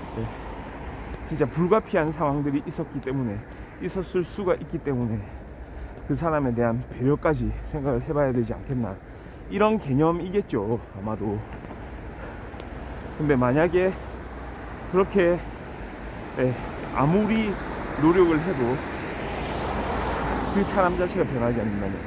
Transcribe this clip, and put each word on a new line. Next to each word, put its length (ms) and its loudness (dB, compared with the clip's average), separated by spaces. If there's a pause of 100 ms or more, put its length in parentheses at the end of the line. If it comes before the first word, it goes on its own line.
(180)
예, 80 -2 (1000)
진짜 200 2
불가피한 680 4
상황들이 540 2
있었기 340 -4
때문에, 380 -2 (420)
있었을 420 -2
수가 340 0
있기 200 -6
때문에 420 0 (880)
그 80 0
사람에 400 2
대한 360 2
배려까지 600 2 (140)
생각을 380 0
해봐야 300 2
되지 200 2
않겠나, 420 -2 (560)
이런 280 4
개념이겠죠, 1000 2 (180)
아마도. 400 -2 (1800)
근데 180 4
만약에 560 6 (1000)
그렇게, 480 6 (1000)
예, 160 4 (400)
아무리 600 4 (460)
노력을 400 8
해도 360 0 (1800)
그 100 4
사람 320 4
자체가 340 2
변하지 300 2
않는다면 360 0 (100)